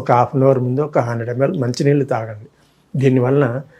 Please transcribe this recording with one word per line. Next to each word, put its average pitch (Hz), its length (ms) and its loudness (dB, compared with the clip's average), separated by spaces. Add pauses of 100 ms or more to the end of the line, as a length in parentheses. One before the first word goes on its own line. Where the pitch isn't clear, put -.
ఒక 127 160 0
హాఫ్ 123 180 0
అన్ 135 100 2
అవర్ 127 200 4
ముందు 131 240 -2
ఒక 151 80 -2 (100)
హండ్రెడ్ 117 260 -4
ఎంఎల్ 139 300 -2
మంచినీళ్ళు 143 500 0
తాగండి. 110 340 -8 (540)
దీనివలన 131 440 2 (320)